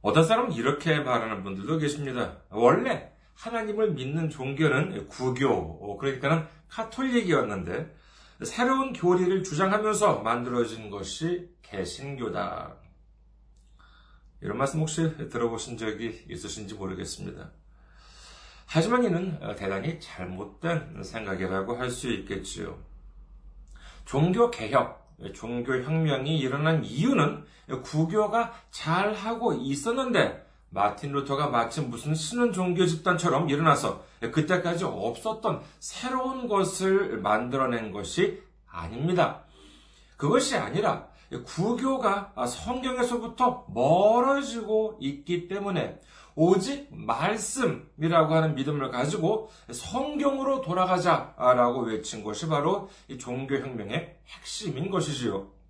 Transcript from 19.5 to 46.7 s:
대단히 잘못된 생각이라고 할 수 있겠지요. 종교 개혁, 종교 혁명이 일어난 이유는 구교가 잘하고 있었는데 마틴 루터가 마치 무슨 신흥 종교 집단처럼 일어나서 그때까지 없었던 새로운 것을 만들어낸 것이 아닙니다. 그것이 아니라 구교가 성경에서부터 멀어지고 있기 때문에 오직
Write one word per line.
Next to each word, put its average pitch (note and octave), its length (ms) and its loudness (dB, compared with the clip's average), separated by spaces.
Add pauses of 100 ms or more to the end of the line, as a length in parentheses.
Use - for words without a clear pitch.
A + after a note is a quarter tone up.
대단히 G2 420 -4
잘못된 G2+ 1040 -6
생각이라고 F#2+ 720 -4
할 B2 160 -4
수 B2 220 -4
있겠지요. F#2 680 -6 (1300)
종교 F#3 480 4
개혁, A2+ 520 0 (300)
종교 B2 480 -2
혁명이 D3+ 560 0
일어난 C#3+ 460 2
이유는 D#3 720 0 (260)
구교가 G#3 680 2 (180)
잘하고 G#3 840 0
있었는데 G#3+ 920 0 (220)
마틴 G#2 420 0
루터가 C#3 380 0
마치 A#2 320 0
무슨 C3+ 340 -2
신흥 A#3+ 380 0
종교 F3+ 340 2
집단처럼 E3 600 2
일어나서 C#3+ 560 2 (160)
그때까지 E3 640 2
없었던 C3+ 760 -2 (200)
새로운 C4 680 -4
것을 F#3+ 720 2
만들어낸 A#2 720 0
것이 G#2 500 -2 (280)
아닙니다. B2+ 760 0 (720)
그것이 A3+ 400 2
아니라 C#3+ 520 -2 (360)
구교가 A3+ 880 -2 (120)
성경에서부터 B3 1300 -2
멀어지고 G#3+ 1300 4
있기 E3+ 480 -4
때문에 F#3+ 500 -2 (400)
오직 F#3+ 560 4